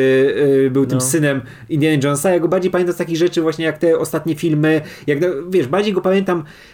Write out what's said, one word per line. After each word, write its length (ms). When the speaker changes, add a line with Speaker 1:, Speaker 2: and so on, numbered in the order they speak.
Speaker 1:
y, 40
był 140
tym 120
Speaker 2:
No. 40
Speaker 1:
synem 400
Indiana 340
Jonesa. 280
Ja 80
go 80
bardziej 240
pamiętam 240
z 20
takich 200
rzeczy 240
właśnie 240
jak 120
te 220
ostatnie 360
filmy, 460
jak, 140
no, 60
wiesz, 180
bardziej 260
go 80
pamiętam 420